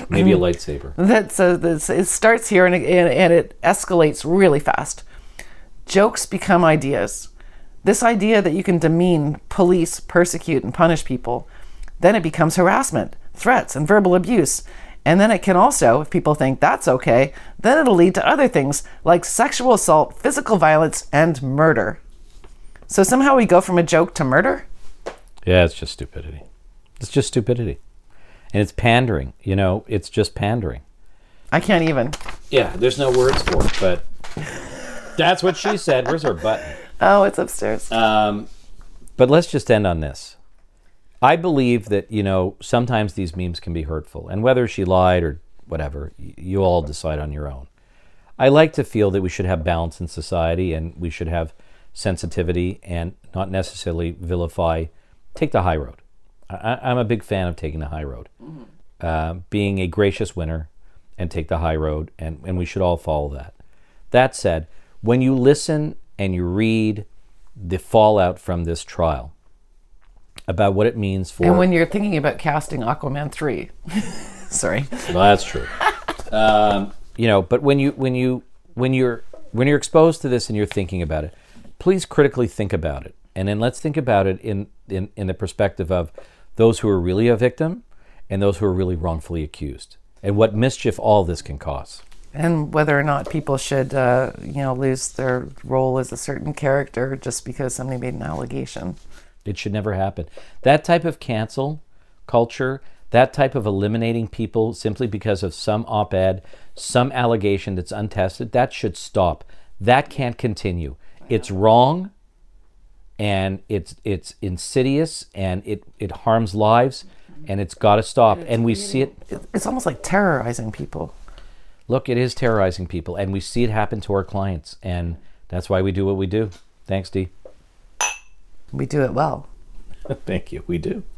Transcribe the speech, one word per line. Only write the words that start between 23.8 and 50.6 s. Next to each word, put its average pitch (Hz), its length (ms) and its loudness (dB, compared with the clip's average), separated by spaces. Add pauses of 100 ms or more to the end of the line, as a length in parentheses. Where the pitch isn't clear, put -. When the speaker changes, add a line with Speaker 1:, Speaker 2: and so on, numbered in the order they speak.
Speaker 2:
joke 165 320 2
to 160 100 0
murder? 170 400 2 (840)
Speaker 1:
Yeah, 90 180 8
it's 85 80 2
just - 220 -10
stupidity. 73 480 -14 (580)
It's - 100 -10
just - 180 2
stupidity. 117 500 -2 (760)
And 101 80 2
it's 104 120 0
pandering, 117 600 2 (100)
you 95 140 -2
know, 98 320 2
it's 104 220 -4
just - 240 0
pandering. 101 480 -2 (680)
Speaker 2:
I 160 80 2
can't 170 280 2
even. 139 240 0 (380)
Speaker 1:
Yeah, 120 260 2
there's 123 220 0
no 135 120 0
words 127 320 4
for - 220 2
it, 110 160 4
but 90 240 2 (1120)
that's 170 260 2
what 185 140 2
she 220 220 -2
said. 127 280 2
Where's 156 160 -2
her 127 120 0
button? - 420 -4 (240)
Speaker 2:
Oh, 196 240 6
it's 202 140 -2
upstairs. - 540 -2
Speaker 1:
Um, 107 560 2 (680)
but 127 140 6
let's 170 200 6
just 139 200 0
end 107 160 4
on 85 140 0
this. - 360 -10 (840)
I 143 140 6
believe 131 500 2
that, 98 240 -2
you 107 120 -2
know, 95 380 0
sometimes 117 540 0
these 87 200 -4
memes 90 260 -6
can 90 120 -8
be 82 100 -4
hurtful. 78 460 -8
And 95 140 -4
whether 123 260 4
she 101 160 -4
lied 92 380 4
or 76 180 -4 (260)
whatever, 73 520 -8
y-, 80 180 -14
you 95 260 -2
all 90 200 4
decide 78 360 -6
on 73 140 -6
your 73 180 -8
own. 65 160 -14 (720)
I 131 100 6
like 156 260 6
to 135 100 -2
feel 104 280 2
that 98 100 2
we 92 60 -2
should 92 180 -4
have 87 180 -2
balance 82 360 -2
in 87 80 -6
society 85 640 -2